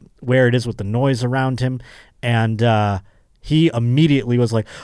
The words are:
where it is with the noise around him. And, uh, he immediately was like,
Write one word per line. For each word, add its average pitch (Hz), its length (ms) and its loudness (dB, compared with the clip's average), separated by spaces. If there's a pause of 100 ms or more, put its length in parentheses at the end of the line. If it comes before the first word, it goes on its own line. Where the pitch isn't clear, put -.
(200)
where 127 260 2
it 120 80 2
is 123 120 -2
with 117 100 -6
the 101 80 -8
noise 123 400 -2
around 131 360 -2
him. 127 200 -4 (420)
And, 113 400 0
uh, 104 360 2 (460)
he 156 300 2
immediately 123 640 2
was 120 140 0
like, 113 160 -2 (160)